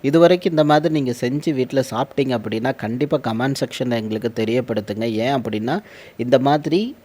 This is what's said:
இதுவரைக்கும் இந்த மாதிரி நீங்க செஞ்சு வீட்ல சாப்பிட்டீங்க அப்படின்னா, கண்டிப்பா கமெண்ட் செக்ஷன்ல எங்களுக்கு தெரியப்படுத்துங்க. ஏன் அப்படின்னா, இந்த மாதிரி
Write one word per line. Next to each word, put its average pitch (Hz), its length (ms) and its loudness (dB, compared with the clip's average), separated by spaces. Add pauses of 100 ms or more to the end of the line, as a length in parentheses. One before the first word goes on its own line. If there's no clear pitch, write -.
இதுவரைக்கும் 170 500 4
இந்த 156 120 4
மாதிரி 151 300 4
நீங்க 135 260 0
செஞ்சு 147 340 -2
வீட்ல 131 360 0
சாப்பிட்டீங்க 131 480 -2
அப்படின்னா, 113 380 -4
கண்டிப்பா 127 420 -2
கமெண்ட் 127 420 -2
செக்ஷன்ல 123 320 -4
எங்களுக்கு 110 440 -2
தெரியப்படுத்துங்க. 113 760 -2
ஏன் 120 300 0
அப்படின்னா, 113 380 -4 (380)
இந்த 123 220 2
மாதிரி 151 640 0